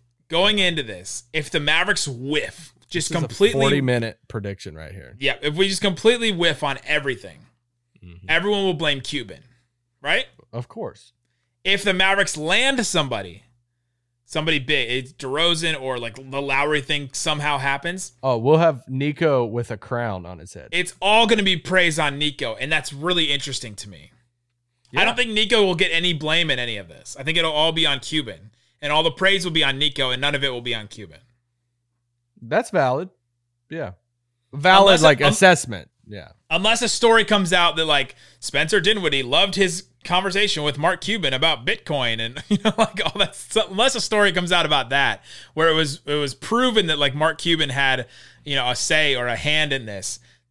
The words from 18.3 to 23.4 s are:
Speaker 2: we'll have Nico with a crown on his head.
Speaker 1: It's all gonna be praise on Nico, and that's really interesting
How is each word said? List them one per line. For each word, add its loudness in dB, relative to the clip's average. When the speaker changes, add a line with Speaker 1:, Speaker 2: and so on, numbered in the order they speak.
Speaker 2:
we'll 4
have 2
Nico 0
with -6
a -8
crown -6
on -14
his -20
head. -18
Speaker 1:
It's -2
all 6
gonna 2
be 2
praise 2
on -2
Nico, -4
and -6
that's -2
really -2
interesting -6